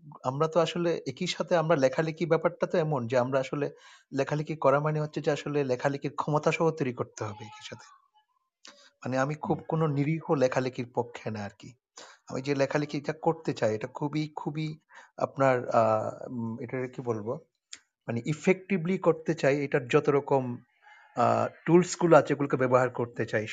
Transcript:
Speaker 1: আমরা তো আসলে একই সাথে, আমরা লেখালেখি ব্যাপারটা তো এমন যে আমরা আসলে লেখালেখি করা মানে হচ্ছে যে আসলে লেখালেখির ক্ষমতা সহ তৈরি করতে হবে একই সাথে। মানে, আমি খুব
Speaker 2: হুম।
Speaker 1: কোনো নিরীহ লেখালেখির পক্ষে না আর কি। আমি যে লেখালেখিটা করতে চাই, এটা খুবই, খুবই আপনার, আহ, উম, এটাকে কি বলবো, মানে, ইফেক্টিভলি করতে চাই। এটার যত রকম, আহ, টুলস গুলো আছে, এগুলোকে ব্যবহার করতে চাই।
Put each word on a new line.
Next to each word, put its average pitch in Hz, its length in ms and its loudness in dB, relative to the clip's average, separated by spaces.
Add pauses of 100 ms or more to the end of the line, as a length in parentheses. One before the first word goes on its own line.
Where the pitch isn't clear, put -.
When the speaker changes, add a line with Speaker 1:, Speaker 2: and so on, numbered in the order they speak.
(240)
Speaker 1:
আমরা 139 240 0
তো 160 120 0
আসলে 170 300 0 (160)
একই 156 200 -6
সাথে, 175 300 -2
আমরা 160 200 4
লেখালেখি 156 500 0
ব্যাপারটা 165 400 0
তো 185 120 0
এমন 151 280 0
যে 127 120 2
আমরা 131 220 2
আসলে 143 260 -2 (460)
লেখালেখি 147 440 -2
করা 139 240 4
মানে 156 200 0
হচ্ছে 151 200 -4
যে 151 100 0
আসলে 147 340 0
লেখালেখির 139 500 -2
ক্ষমতা 151 380 2
সহ 160 180 2
তৈরি 139 220 -2
করতে 120 320 -8
হবে 104 200 -10
একই 104 200 -18
সাথে। - 220 -18 (1080)
মানে, 127 220 -4
আমি 139 160 0
খুব 156 240 -4
Speaker 2:
হুম। - 100 -16
Speaker 1:
কোনো 160 180 0
নিরীহ 151 480 0
লেখালেখির 127 600 0
পক্ষে 117 360 -6
না 107 100 -6
আর 101 180 -10
কি। 120 120 -18 (560)
আমি - 160 -6
যে 143 120 -2
লেখালেখিটা 147 600 -2
করতে 160 400 -2
চাই, 110 200 0
এটা - 140 -6
খুবই, 151 360 -4 (120)
খুবই 156 320 -6 (480)
আপনার, 135 400 2 (140)
আহ, 110 400 4 (160)
উম, 113 340 -6
এটাকে 127 280 -6
কি 131 140 -12
বলবো, 113 300 -4 (760)
মানে, 117 180 -2
ইফেক্টিভলি 185 720 -2
করতে 165 360 0
চাই। 147 260 2
এটার 139 280 -2
যত 147 200 2
রকম, 139 360 2 (720)
আহ, 117 300 4 (140)
টুলস 175 360 4
গুলো 165 200 6
আছে, 143 160 6
এগুলোকে 139 240 -2
ব্যবহার 127 340 4
করতে 120 360 -4
চাই। 107 260 -2